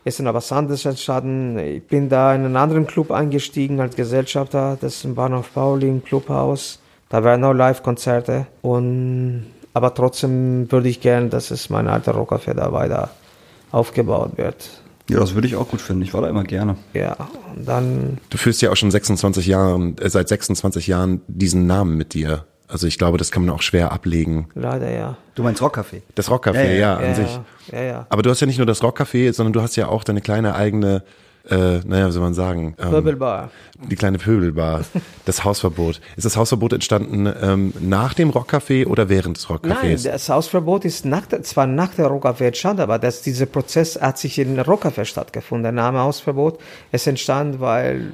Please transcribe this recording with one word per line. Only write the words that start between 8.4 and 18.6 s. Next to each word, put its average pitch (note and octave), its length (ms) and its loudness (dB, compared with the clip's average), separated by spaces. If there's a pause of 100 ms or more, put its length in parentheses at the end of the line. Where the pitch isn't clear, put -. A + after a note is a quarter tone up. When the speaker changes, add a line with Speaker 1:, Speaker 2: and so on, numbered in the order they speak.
Speaker 1:
Und, B2 840 -2 (280)
aber B2 200 2
trotzdem B2+ 800 0
würde B2+ 160 4
ich A#2+ 140 -2
gern, A#2+ 280 4
dass B2 220 -4
es - 180 -8
mein G#2+ 200 0
alter A2 260 0
Rockcafé - 380 -2
da - 180 -2
weiter - 380 -2 (640)
aufgebaut - 680 0
wird. - 320 -6 (400)
Speaker 2:
Ja, A#2+ 100 4
das F#2+ 160 2
würde A2 120 2
ich B2 80 -2
auch C3 120 -2
gut A2 140 -6
finden. F#2 200 -2
Ich F#2 140 -4
war A2 60 0
da - 80 -2
immer G#2 160 -2
gerne. G2 320 -2 (160)
Speaker 1:
Ja, G2 220 -2 (400)
und - 120 -10
dann B2+ 500 -2 (140)
Speaker 3:
Du - 60 -4
führst - 260 2